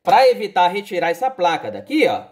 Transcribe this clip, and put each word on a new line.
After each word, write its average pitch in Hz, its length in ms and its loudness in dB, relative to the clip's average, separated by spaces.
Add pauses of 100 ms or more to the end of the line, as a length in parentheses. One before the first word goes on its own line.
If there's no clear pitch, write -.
Pra 226 260 4
evitar 202 400 0
retirar 180 440 -4
essa 254 180 -4
placa 165 400 -2
daqui, 220 380 -2
ó, 113 240 -4